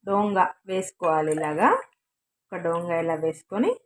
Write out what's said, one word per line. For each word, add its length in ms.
డోంగా 400
వేసుకోవాలి, 680
ఇలాగా 340
ఒక 220
డోంగా 380
ఇలా 200
వేసుకొని 460